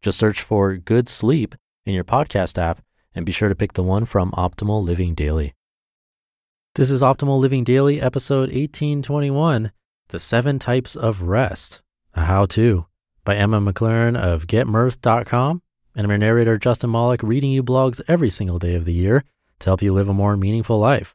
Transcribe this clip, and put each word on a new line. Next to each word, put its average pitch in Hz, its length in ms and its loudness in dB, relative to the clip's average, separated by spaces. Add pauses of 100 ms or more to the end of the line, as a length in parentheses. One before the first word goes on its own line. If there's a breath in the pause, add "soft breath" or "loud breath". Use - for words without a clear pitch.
Just 98 160 -2
search 107 240 0
for 98 360 0
Good 117 320 0
Sleep 120 480 -2 (280)
in 101 80 -4
your 90 120 -2
podcast 110 520 -2
app 85 260 -2 (300)
and 87 140 -6
be 92 60 -4
sure 104 160 0
to 95 80 0
pick - 160 -4
the 92 100 -4
one 95 220 0
from 92 260 0
Optimal 104 540 -2
Living 87 320 -2
Daily. 76 380 -2 (1200)
This 135 160 2
is 127 100 2
Optimal 135 380 2
Living 131 240 2
Daily, 139 360 2
episode 131 500 -2
eighteen 147 520 -4
twenty-one, 143 680 -2 (380)
The 90 100 -10
Seven 131 400 0
Types 127 340 -2
of 110 280 -2
Rest, 104 600 -2 (320)
a 80 120 -2
how-to, 98 600 2 (380)
by 101 100 0
Emma 104 260 2
McLaren 113 560 0
of 85 300 -2
Get 113 220 0
Mirth 117 320 0
dot 117 260 2
com. 139 360 -2 (340)
And 104 80 -2
I'm 101 60 0
your 104 80 2
narrator, 113 400 4
Justin 120 340 0
Malik, 120 320 0
reading 135 260 0
you 135 140 0
blogs 127 420 0
every 165 240 2
single 90 300 -4
day 87 160 -2
of 85 80 -2
the 85 100 -2
year 98 300 2 (340)
to - 100 -4
help 92 140 2
you 101 100 2
live 98 160 2
a 98 60 0
more 101 220 2
meaningful 107 420 0
life. 113 360 0